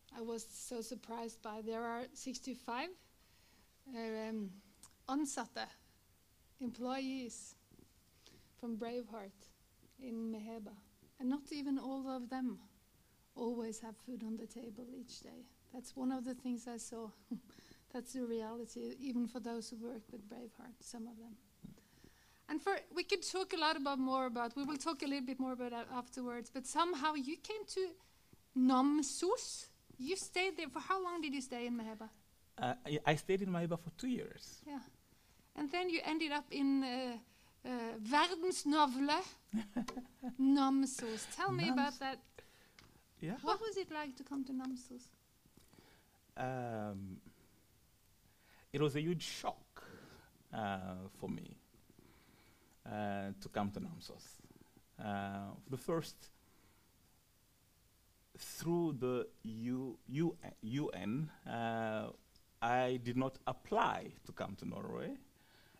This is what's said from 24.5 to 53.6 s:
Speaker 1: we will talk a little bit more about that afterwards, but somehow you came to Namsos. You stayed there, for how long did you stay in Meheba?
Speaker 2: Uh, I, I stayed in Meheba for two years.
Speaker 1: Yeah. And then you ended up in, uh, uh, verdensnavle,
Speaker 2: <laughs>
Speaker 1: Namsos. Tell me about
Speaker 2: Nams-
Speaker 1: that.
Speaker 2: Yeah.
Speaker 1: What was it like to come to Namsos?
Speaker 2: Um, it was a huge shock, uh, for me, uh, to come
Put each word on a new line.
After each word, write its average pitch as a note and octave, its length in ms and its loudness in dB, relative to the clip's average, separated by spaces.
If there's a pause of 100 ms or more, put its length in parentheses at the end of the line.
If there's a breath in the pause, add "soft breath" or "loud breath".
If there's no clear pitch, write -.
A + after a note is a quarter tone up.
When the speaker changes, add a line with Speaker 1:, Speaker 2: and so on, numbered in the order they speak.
Speaker 1:
we C#4+ 80 0
will D4 140 0
talk E4 260 0
a - 20 2
little C#4 200 0
bit C4 140 -2
more B3+ 140 0
about B3 180 -4
that A#3 220 -4
afterwards, B3 580 -4
but B3+ 140 -6
somehow D#4 480 4
you D4 240 -2
came G#4 280 -6 (100)
to F#4 140 2 (680 soft breath)
Namsos. C#4+ 1080 6 (300)
You C#4+ 180 -2
stayed F4+ 420 0
there, D#4+ 120 -4
for - 100 -6
how F#4+ 240 2
long F4 180 0
did D4 120 0
you C#4 80 0
stay A#3+ 260 -4
in A#3+ 100 0
Meheba? A3 320 -6 (480)
Speaker 2:
Uh, B2 160 2 (120)
I, D3 200 0
I D3+ 100 8
stayed F#3+ 260 2
in F#3+ 80 0
Meheba E3+ 300 2
for - 180 -10
two B3+ 100 -4
years. - 580 -4
Speaker 1:
Yeah. C#4+ 140 -6 (760 soft breath)
And C#4+ 160 -2
then F4+ 180 4
you E4 140 4
ended D#4 280 2
up D4 180 2
in, C#4 340 6
uh, B3 840 -4
uh, - 20 -2 (320)
verdensnavle, D4+ 1200 6 (320)
Speaker 2:
<laughs> B3 880 -4
Speaker 1:
Namsos. C4+ 920 6
Tell F#4+ 160 2
me E4+ 180 4
about C#4 240 4
Speaker 2:
Nams- - 60 -12
Speaker 1:
that. C4+ 200 -2 (1000 loud breath)
Speaker 2:
Yeah. E3 220 -2
Speaker 1:
What G4 180 4
was G#4+ 180 -2
it F#4 140 -2
like D4+ 260 -4
to C4+ 60 -12
come C#4 220 -4
to C4+ 80 -4
Namsos? B3+ 540 -6 (1300 loud breath)
Speaker 2:
Um, A2 800 -2 (1500 soft breath)
it C#3 80 0
was C#3+ 160 4
a D3+ 60 2
huge E3 220 2
shock, - 600 -6 (680 loud breath)
uh, F#2+ 540 -2 (120)
for - 80 -6
me, - 300 -6 (1300 loud breath)
uh, G2+ 460 -2 (100)
to - 100 -10
come G2+ 200 2